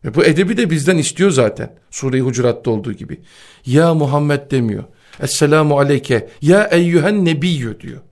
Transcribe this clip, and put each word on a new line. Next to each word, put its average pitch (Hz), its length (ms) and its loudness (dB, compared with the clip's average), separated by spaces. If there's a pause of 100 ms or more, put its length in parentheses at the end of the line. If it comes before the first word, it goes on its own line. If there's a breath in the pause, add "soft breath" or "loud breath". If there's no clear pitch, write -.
Ve 123 100 -8
bu 143 100 2
edebi 180 320 2
de 226 140 0
bizden 160 280 0
istiyor 175 320 0
zaten. 123 480 -2 (120)
Sure-i 131 300 -4
Hucurat'ta 123 500 -2
olduğu 110 220 -4
gibi. - 280 -14 (460 soft breath)
"Ya 160 280 2
Muhammed" 147 560 0
demiyor. 113 340 -2 (360 soft breath)
"Esselamu 151 580 2
aleyke. 139 500 0 (140)
Ya 185 220 4
eyyühen 175 600 2
nebiyyü" 147 560 -2
diyor. - 200 -16 (120)